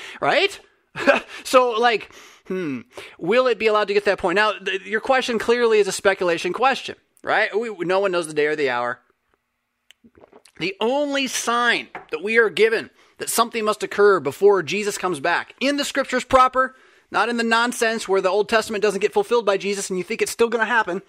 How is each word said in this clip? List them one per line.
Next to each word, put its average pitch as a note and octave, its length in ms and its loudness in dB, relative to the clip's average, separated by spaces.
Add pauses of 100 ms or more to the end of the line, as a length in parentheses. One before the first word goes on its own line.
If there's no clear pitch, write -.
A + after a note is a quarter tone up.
(200)
Right? C#4 360 0 (380)
<laughs> C4 300 2 (180)
So, B3+ 280 4
like, A3+ 440 0 (320)
hmm, D#3+ 340 -6 (360)
will A#3+ 300 2
it A3 120 -2
be A3 80 0
allowed G#3+ 220 2
to G3+ 40 -2
get G3+ 120 0
to G#3 60 2
that F3+ 80 -2
point? F#3 180 0
Now, G#3+ 160 2
th-, F#3+ 300 -6
your G#3 180 -4
question B3+ 360 0
clearly A#3 420 2
is F#3+ 100 4
a - 20 -4
speculation F3+ 640 0
question, B3 420 -2 (280)
right? F3+ 360 0
We, A3+ 200 -6
no F3+ 200 0
one G3 140 0
knows F3 140 -2
the D#3 60 -12
day D3 120 2
or D3+ 100 0
the C#3+ 140 -2
hour. B2 320 -4 (1600)
The F#3+ 200 -6
only C#4 480 -2
sign A#3 640 -2 (220)
that D#3 120 -8
we A3+ 140 2
are A3 120 4
given G3 400 2 (280)
that - 120 -8
something A3+ 360 0
must G#3+ 180 -2
occur G3 380 4
before F#3 420 4
Jesus G3 340 -4
comes F3+ 220 -4
back, D3 400 -2
in C#4 160 0
the C#4+ 80 -4
scriptures B3+ 400 -2
proper, B3+ 500 2 (380)
not F#3+ 160 0
in B3 80 -4
the A#3 80 -2
nonsense A3+ 640 0
where F#3+ 140 2
the F#3 80 0
Old G3+ 180 0
Testament A3 340 0
doesn't G3 200 0
get G#3 100 0
fulfilled G#3+ 340 0
by G3 120 2
Jesus G3 320 -4
and F#3+ 80 -4
you F3+ 80 -4
think A3+ 160 -6
it's G3 100 -2
still A#3 160 0
gonna A3 160 -2
happen. G#3 460 -2